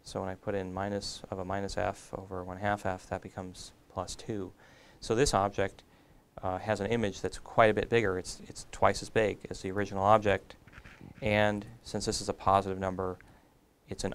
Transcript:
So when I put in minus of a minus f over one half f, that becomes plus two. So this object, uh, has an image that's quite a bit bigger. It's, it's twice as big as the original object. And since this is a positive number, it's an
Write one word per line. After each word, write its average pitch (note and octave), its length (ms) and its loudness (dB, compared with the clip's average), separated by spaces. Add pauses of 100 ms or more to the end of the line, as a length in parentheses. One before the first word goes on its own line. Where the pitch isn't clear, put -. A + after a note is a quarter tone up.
So - 160 -6
when F#2+ 80 -4
I F#2+ 80 -8
put G2+ 180 -6
in F#2 180 -4
minus G2+ 480 -6 (120)
of F#2+ 80 -6
a F2+ 40 -6
minus G2 320 -4
f F#2+ 400 -4
over F#2+ 280 -10
one F#2 140 -10
half G2+ 280 -2
f, F#2 220 -4
that F#2 120 -6
becomes F#2 520 -12 (200)
plus F#2 220 -6
two. G2+ 380 -8 (480)
So A2 160 0
this C3+ 180 4
object, G2 480 0 (580)
uh, F#2 180 -4
has G#2+ 200 0
an G2 80 0
image A2 340 0
that's - 200 -6
quite - 280 6
a G#2 60 4
bit G#2 140 0
bigger. G#2 280 2
It's, - 300 -8
it's - 240 -16
twice - 320 2
as - 80 -10
big G#2 280 2 (120)
as - 120 -10
the F#2+ 100 -6
original G2 320 -2
object. G#2 500 6 (640)
And G#2 460 2 (160)
since G#2 220 -6
this G#2+ 160 -2
is G2+ 80 -4
a G2 40 -2
positive F#2+ 460 2
number, F#2 400 -4 (680)
it's - 160 -8
an F#2+ 100 -2